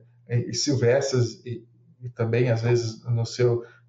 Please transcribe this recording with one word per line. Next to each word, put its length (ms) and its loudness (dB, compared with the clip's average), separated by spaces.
e, 200 -2
e 40 -8
silvestres 920 0
e, 200 -10
e 80 -12
também, 420 0
às 100 0
vezes, 440 0
no 200 0
seu, 380 0